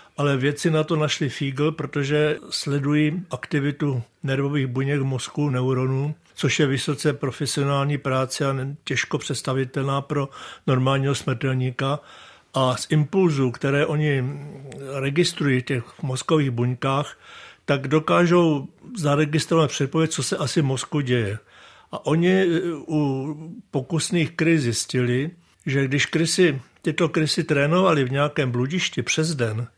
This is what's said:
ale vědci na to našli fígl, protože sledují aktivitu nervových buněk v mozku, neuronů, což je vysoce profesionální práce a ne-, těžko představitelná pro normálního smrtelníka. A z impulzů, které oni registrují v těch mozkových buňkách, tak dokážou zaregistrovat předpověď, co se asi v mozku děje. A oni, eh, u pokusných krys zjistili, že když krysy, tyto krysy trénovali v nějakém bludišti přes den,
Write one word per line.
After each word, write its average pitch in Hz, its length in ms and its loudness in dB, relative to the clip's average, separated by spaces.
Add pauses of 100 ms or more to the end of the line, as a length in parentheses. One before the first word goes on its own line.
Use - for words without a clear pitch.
(180)
ale 143 180 2
vědci 143 340 0
na 156 140 2
to 160 120 -2
našli 151 320 0
fígl, 139 440 -2
protože 147 640 0 (120)
sledují 151 800 0
aktivitu 143 720 -2 (200)
nervových 139 440 0
buněk 135 340 0
v 135 40 0
mozku, 135 460 -2
neuronů, 131 640 0 (200)
což - 240 0
je 151 80 6
vysoce 139 460 0
profesionální 139 840 -2
práce 131 480 -2
a 139 60 0
ne-, 135 320 -6
těžko - 340 -2
představitelná 135 800 -2
pro 139 280 -4 (380)
normálního 135 480 2
smrtelníka. 131 840 -2 (540)
A 127 220 2
z - 140 -8
impulzů, 151 600 4
které 139 360 0
oni 147 380 0 (680)
registrují 139 680 2
v - 40 -6
těch - 380 -6
mozkových 139 480 0
buňkách, 127 680 -2 (460)
tak 135 240 0
dokážou 170 800 4 (280)
zaregistrovat 151 720 2
předpověď, 156 400 0
co - 120 -4
se - 140 -2
asi 151 240 -2
v 143 40 2
mozku 135 360 -2
děje. 120 380 0 (540)
A - 140 -6
oni, 170 260 4
eh, 175 280 2 (280)
u 147 460 0 (360)
pokusných 156 640 -2
krys 156 300 2
zjistili, 123 680 0 (360)
že 139 180 0
když 135 220 0
krysy, 160 540 2 (220)
tyto 156 260 0
krysy 156 360 0
trénovali 156 600 4
v 127 80 -4
nějakém 143 380 0
bludišti 131 520 -2
přes 160 320 -2
den, 117 440 -2